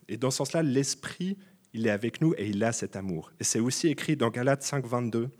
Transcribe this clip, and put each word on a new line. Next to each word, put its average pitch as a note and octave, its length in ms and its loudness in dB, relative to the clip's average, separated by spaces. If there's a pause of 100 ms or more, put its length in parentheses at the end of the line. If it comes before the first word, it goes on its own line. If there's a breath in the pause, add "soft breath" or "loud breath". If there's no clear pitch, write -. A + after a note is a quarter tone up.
Et G#2+ 100 -6
dans B2+ 140 2
ce - 60 -2
sens-là, E3 260 0
l'esprit, D3 760 0 (360 loud breath)
il A2+ 140 0
est G#2+ 40 4
avec G#2+ 300 -2
nous A#2 160 4
et G2+ 120 -4
il G2+ 140 0
a A2+ 80 2
cet G2+ 240 -6
amour. F#2+ 440 -6
Et - 40 -4
c'est - 160 0
aussi B2 280 0
écrit D3+ 280 0
dans A#2+ 140 2
Galates B2+ 340 0
cinq C3+ 220 -2
vingt-deux, A#2 440 0 (100)